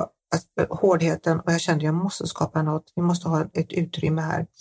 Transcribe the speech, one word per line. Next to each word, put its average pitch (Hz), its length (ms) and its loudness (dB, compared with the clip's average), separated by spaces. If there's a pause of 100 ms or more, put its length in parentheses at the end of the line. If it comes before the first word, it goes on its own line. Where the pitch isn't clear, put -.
(340)
alltså, - 420 -2
hårdheten, 165 640 2
och 170 140 0
jag 165 80 0
kände, 156 240 0
jag 156 100 2
måste 185 320 -2
skapa - 360 -2
något. 156 320 -2
Vi 175 60 -2
måste 175 280 0
ha 156 120 2 (120)
ett 165 200 -4
utrymme 160 480 -2
här 165 240 -4 (160)